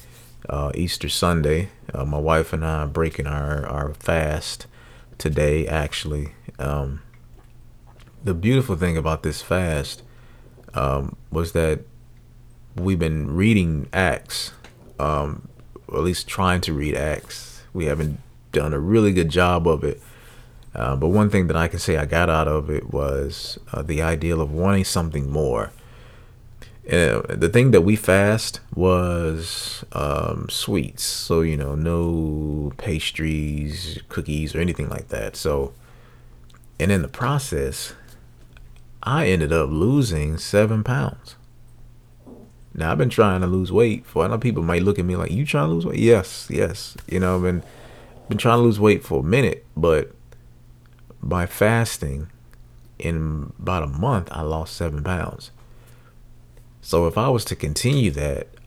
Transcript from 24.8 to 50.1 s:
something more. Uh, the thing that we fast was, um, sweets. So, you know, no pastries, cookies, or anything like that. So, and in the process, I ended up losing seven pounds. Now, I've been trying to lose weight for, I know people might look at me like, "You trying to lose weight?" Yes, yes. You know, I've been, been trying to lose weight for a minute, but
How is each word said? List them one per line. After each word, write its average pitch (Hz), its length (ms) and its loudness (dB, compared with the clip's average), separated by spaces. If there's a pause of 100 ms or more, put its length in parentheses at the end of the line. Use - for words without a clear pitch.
something 78 440 -2
more. 71 420 -2 (1160)
Uh, 73 400 4
the 55 240 0
thing 123 200 6
that 95 100 8
we 104 160 4
fast 101 640 2 (120)
was, 87 1160 0
um, 76 580 -4
sweets. - 540 -4
So, - 380 0
you 80 160 0
know, 71 180 -4
no 78 1040 -2
pastries, 78 1300 -4
cookies, 76 480 -4
or 78 40 -2
anything 82 280 -2
like - 220 -8
that. 104 260 -6
So, 69 380 -2 (1080)
and 85 120 2
in 95 100 4
the 67 80 -4
process, 120 840 -4 (1120)
I 139 240 0
ended 80 240 2
up 78 180 2
losing 80 680 2
seven 107 460 2
pounds. - 520 -4 (1400)
Now, 80 180 -2
I've 147 60 0
been 135 120 2
trying 98 320 4
to 92 60 2
lose 90 240 0
weight 107 340 2
for, - 180 0
I 92 40 2
know 113 100 -2
people 113 260 0
might 87 200 2
look 101 140 2
at 90 80 0
me 90 100 0
like, 85 160 -2
"You 123 140 0
trying 143 220 0
to 82 60 0
lose 85 120 0
weight?" - 140 -2
Yes, 110 500 4
yes. - 460 -4 (120)
You 92 120 -2
know, 92 160 2
I've 90 80 0
been, 90 200 0 (640)
been 101 80 -2
trying 120 220 4
to 120 40 6
lose 110 160 4
weight 104 240 6
for 73 160 0
a 65 40 0
minute, 104 420 2 (100)
but 80 380 2 (1080)